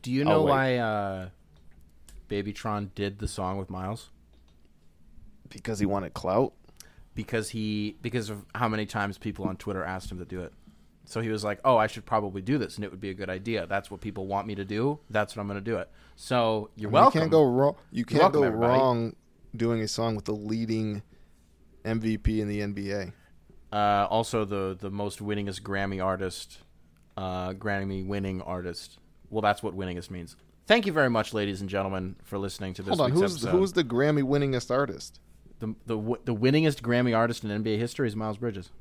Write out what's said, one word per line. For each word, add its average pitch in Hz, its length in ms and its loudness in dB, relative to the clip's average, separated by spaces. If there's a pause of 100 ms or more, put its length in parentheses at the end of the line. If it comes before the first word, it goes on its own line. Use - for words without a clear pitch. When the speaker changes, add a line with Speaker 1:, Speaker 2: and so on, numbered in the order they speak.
Speaker 1:
Do 123 100 -4
you 131 100 2
Speaker 2:
I'll 147 40 2 (140)
Speaker 1:
know - 40 6
Speaker 2:
wait. 143 80 4
Speaker 1:
why, 131 260 4
uh, 101 520 0 (1000)
Babytron 104 680 -4
did 101 240 -4
the 104 80 -4
song 95 300 -4
with 95 120 -8
Miles? 92 400 -8 (1400)
Speaker 2:
Because 107 300 -6
he 101 60 4
wanted 98 280 0
clout? 101 400 2 (600)
Speaker 1:
Because 113 360 -4
he, 107 520 -2
because 113 280 -4
of 101 160 -10 (100)
how 117 120 0
many 107 180 -2
times 101 320 -4
people 101 280 -6
on 90 120 -4
Twitter 95 260 -6
asked 92 280 -8
him 92 80 -10
to 87 60 -10
do 90 160 -8
it. - 120 -12 (520)
So 113 160 -6
he 113 80 -2
was 107 140 -2
like, 104 200 -2
"Oh, 131 140 6
I 110 100 6
should - 180 -8
probably 101 360 -2
do 127 160 0
this, - 200 -2
and 104 60 -6
it 98 60 -6
would 92 120 -14
be 98 100 -6
a - 20 -8
good 92 160 -8
idea. 98 380 -4
That's 98 240 -4
what 95 100 -12
people 98 240 -6
want 98 220 -2
me 104 80 -6
to 98 100 -6
do. 120 340 0 (120)
That's 107 240 0
what 107 60 -6
I'm 101 60 -4
gonna 101 140 -6
do 110 160 -2
it." 90 120 -6 (260)
So 113 600 0
you're 107 140 -6
Speaker 2:
I - 20 0
mean, - 20 0
Speaker 1:
welcome. 190 260 8
Speaker 2:
you - 20 2
can't 151 100 2
go 156 120 8
wrong. 135 320 4 (160)
You - 80 -4
Speaker 1:
You're 117 60 -2
Speaker 2:
can't 143 160 4
Speaker 1:
welcome, 151 200 8
Speaker 2:
go 131 60 6
Speaker 1:
everybody. 117 320 2
Speaker 2:
wrong 120 360 2 (400)
doing 113 260 2
a 107 60 -2
song 113 280 0
with 98 100 -8
the 107 80 -2
leading 110 680 -2 (840)
M 113 140 0
V 110 180 0
P 107 240 0
in 104 60 -2
the 104 140 -2
N 104 120 -4
B 98 180 -6
A. 98 220 -6 (580)
Speaker 1:
Uh, 104 380 4
also 110 360 0
the, 95 340 -2
the 101 100 -6
most 101 300 -4
winningest 101 420 -4
Grammy 98 420 -2
artist, 92 560 -4 (580)
uh, 92 360 -4
Grammy 98 520 -2
winning 95 360 -2
artist. 90 560 -8 (320)
Well, 107 120 -2
that's 104 200 4
what 95 160 -4
winningest 90 320 -6
means. 90 260 -12 (300)
Thank 226 220 4
you 185 40 0
very 143 180 4
much, 110 240 0
ladies 101 280 -2
and 95 80 -6
gentlemen, 95 540 -2
for 101 160 -8
listening 95 360 -6
to 101 60 -10
this 95 160 -6
Speaker 2:
Hold - 40 2
on, 123 100 4
Speaker 1:
week's 170 100 4 (120)
Speaker 2:
who's, 147 120 -6
Speaker 1:
episode. 180 120 4
Speaker 2:
who's 190 160 2
the 175 100 2
Grammy 139 400 2
winningest 135 500 0
artist? 131 460 -2 (400)
Speaker 1:
The, 110 160 -6 (100)
the, 117 100 -2
w-, 110 300 -2
the 120 100 0
winningest 139 460 4
Grammy 120 340 2
artist 117 280 2
in 107 80 -4
N 104 120 -2
B 110 120 2
A - 20 -2
history 120 300 -2
is 104 80 -4
Miles 110 240 -4
Bridges. 104 420 -6